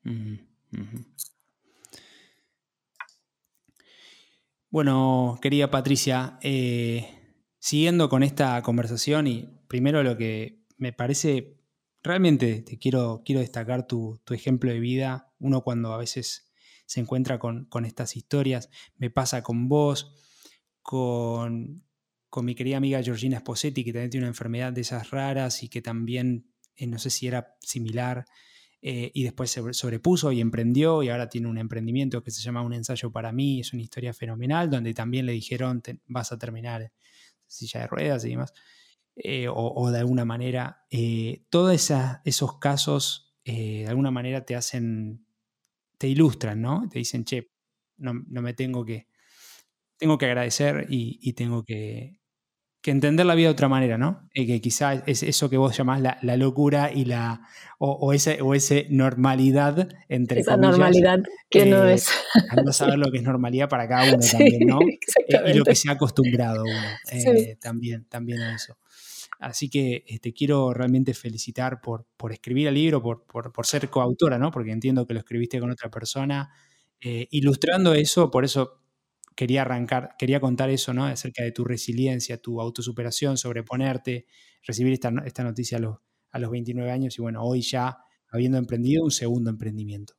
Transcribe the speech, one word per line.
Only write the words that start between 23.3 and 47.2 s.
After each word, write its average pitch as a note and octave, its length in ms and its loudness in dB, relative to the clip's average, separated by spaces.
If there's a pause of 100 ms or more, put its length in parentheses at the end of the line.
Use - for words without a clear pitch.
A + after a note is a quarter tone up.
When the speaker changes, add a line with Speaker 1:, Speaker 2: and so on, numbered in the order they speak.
Speaker 1:
Sposetti, C3 460 -6
que A#2 80 -8
también A#2+ 160 -6
tiene B2+ 160 -6
una A#2+ 60 -6
enfermedad A#2 420 -8
de B2 80 -6
esas A#2 300 -8
raras C3+ 520 -4
y A#2 60 -16
que A#2+ 140 -10
también, A#2+ 680 -4 (240)
eh, B2+ 120 -10
no A2+ 100 -8
sé B2 140 -6
si - 160 -6
era B2 340 -6
similar, B2 640 -6 (600)
eh, B2 280 -8
y C#3 100 -4
después B2 260 -6
se B2 240 -8
sobrepuso C3+ 600 0
y A#2+ 80 0
emprendió B2 640 2
y B2+ 60 -2
ahora A#2+ 200 -4
tiene A#2+ 180 -6
un A2+ 100 -6
emprendimiento A#2 640 -4
que A#2 100 -14
se A2 100 -12
llama A#2+ 220 -6
Un A#2+ 100 -6
Ensayo A#2+ 400 -8
para A2+ 180 -8
Mí, C3 300 -2
es - 100 -10
una A#2+ 100 -10
historia A#2+ 320 -10
fenomenal, B2+ 560 -4
donde A#2 240 -2
también A#2+ 320 -4
le A#2+ 60 -4
dijeron, B2 500 -4
"Te-, - 260 -16
vas B2 260 -8
a A#2 40 -12
terminar A2+ 440 -10
en A2 100 -16 (560)
silla A#2 320 -12
de A#2 80 -8
ruedas" C3+ 380 -4
y A#2+ 60 -6
demás. B2+ 200 -8 (640)
Eh, B2+ 320 -6
o, A#2+ 80 -6
o A#2+ 340 -2
de A#2+ 100 -2
alguna B2 260 0
manera, B2 640 -6
eh, A2+ 580 -4
todos F3+ 240 4
esa, C3+ 520 0
esos C3+ 340 -2
casos, - 760 -2 (120)
eh, A2 380 -6
de G#2+ 40 -8
alguna C3 240 0
manera B2+ 320 -6
te B2+ 120 -8
hacen, A2+ 720 -6 (720)
te C3+ 120 -4
ilustran, B2+ 520 2
¿no? E3 280 -2
Te - 100 -8
dicen, A#2+ 240 -6